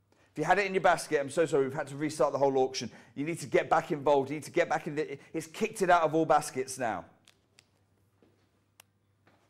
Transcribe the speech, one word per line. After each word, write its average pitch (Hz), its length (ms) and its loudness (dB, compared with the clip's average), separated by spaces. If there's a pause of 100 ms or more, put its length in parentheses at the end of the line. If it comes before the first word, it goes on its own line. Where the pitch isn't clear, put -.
(340)
If - 40 -10
you 151 80 -4
had 185 140 4
it 202 60 0
in 190 80 -4
your 190 80 0
basket, 160 380 2
I'm 139 100 -4
so 165 160 2
sorry, 135 200 2
we've 131 80 -4
had 151 140 -6
to 139 100 -14
restart 151 340 0
the 139 80 -4
whole 135 200 4
auction. 127 300 -2 (260)
You 139 100 -6
need 165 160 -6
to 135 60 -12
get 160 220 2
back 160 220 2
involved. 143 380 2
You 151 80 -6
need - 80 -12
to - 60 -14
get 170 180 2
back 156 180 -4
in 147 80 -6
the, 139 220 -6 (160)
it's 160 120 -6
kicked - 360 -8
it 175 80 2
out 170 140 6
of 151 120 0
all 160 100 2
baskets 143 540 -2
now. 104 240 -4 (2500)